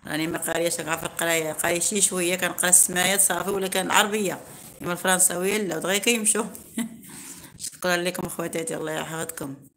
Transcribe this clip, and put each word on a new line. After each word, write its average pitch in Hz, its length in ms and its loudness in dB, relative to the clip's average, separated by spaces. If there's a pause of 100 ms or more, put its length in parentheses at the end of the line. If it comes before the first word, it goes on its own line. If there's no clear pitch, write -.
راني 156 200 -2
ما 165 100 -4
قارياش، 165 420 0
غير 160 180 -4
في 160 60 -8
القراية، 165 500 0
قاري 170 280 0
شي 202 200 2
شوية، 185 340 2
كنقرا 180 340 0
السمايات 180 520 4
صافي، 180 280 2
ولكن 190 300 0
العربية، 196 640 2 (400)
أما 175 120 -2
الفرنساوية 185 640 2
لا، 170 220 -2
دغيا 175 180 0
كيمشوا. 214 480 2 (580)
<laughs> - 540 -18
شكرا - 400 0
لكم 175 320 -2
خواتاتي، 165 460 -4
الله 156 160 -4
يحفظكم 156 840 -6